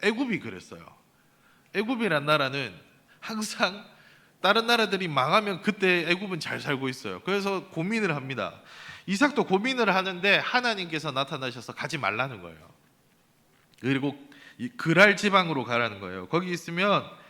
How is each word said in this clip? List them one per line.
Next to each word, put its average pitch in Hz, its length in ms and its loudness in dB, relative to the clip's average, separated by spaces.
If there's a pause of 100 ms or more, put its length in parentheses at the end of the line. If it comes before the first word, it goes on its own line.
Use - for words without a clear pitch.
애굽이 220 380 -2
그랬어요. 90 440 -14 (880)
애굽이란 208 520 0
나라는 139 480 0 (460)
항상 214 640 -4 (580)
다른 208 240 4
나라들이 196 420 2
망하면 165 540 2
그때 185 480 2
애굽은 185 300 -2
잘 117 200 -6
살고 131 300 -2
있어요. 98 300 -8
그래서 196 480 -2
고민을 190 460 -2
합니다. 131 460 -6 (460)
이삭도 240 380 2
고민을 208 500 2
하는데, 185 440 2
하나님께서 170 720 -2
나타나셔서 131 600 -4
가지 143 240 -6
말라는 113 460 -2
거예요. 82 160 -14 (1200)
그리고 135 380 0 (400)
이 123 100 -6
그랄 185 480 6
지방으로 180 480 2
가라는 117 360 0
거예요. 92 280 -10
"거기 180 240 -2
있으면 170 520 0 (260)